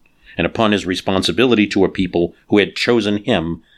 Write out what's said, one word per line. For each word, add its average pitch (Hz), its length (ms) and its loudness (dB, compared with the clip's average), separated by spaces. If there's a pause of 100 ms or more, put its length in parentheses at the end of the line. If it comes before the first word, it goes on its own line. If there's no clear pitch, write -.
(380)
and 85 80 0
upon 110 240 0
his 92 160 -2
responsibility 101 800 0
to 95 180 0
a 87 40 2
people 87 440 -2 (140)
who 104 120 2
had 95 180 0
chosen 104 480 0
him 85 360 -2 (180)